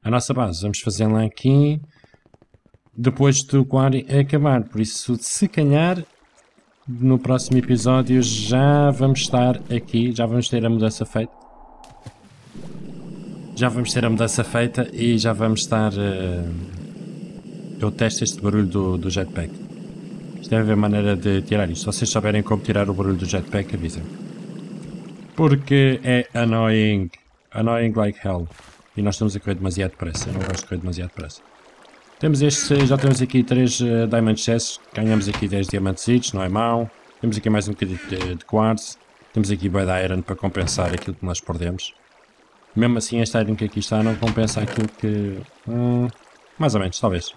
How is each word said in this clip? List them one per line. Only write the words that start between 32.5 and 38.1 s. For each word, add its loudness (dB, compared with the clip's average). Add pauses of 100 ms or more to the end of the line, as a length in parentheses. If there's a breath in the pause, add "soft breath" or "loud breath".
já 4
temos 2
aqui 2
três, 2
eh, 2
diamond 2
chests. -2 (140)
Ganhamos 2
aqui -2
dez 0
diamantes -2
each, 2
não -2
é -2
mau. 0 (320)
Temos 0
aqui -2
mais 2
um -6
bocadinho -4
de, -4